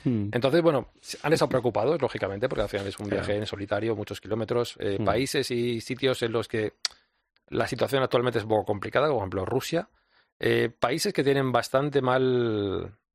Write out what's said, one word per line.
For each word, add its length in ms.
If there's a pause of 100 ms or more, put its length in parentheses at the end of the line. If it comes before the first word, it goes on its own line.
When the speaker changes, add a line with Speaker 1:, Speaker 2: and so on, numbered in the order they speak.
Speaker 1:
Hmm. 280
Speaker 2:
Entonces, 300
bueno, 280 (340)
han 100
estado 160
preocupados, 500
lógicamente, 480
porque 140
al 80
final 180
es 120
un 80
Speaker 1:
Claro. 180
Speaker 2:
viaje 140
en 80
solitario, 480
muchos 260
kilómetros, 580
eh, 200
Speaker 1:
Hmm. 60
Speaker 2:
países 440
y 320
sitios 400
en 100
los 160
que 260 (760)
la 180
situación 340
actualmente 380
es 60
un 40
poco 160
complicada, 440
por 80
ejemplo, 280
Rusia. 440 (500)
Eh, 300
países 420
que 120
tienen 280
bastante 500
mal, 960 (180)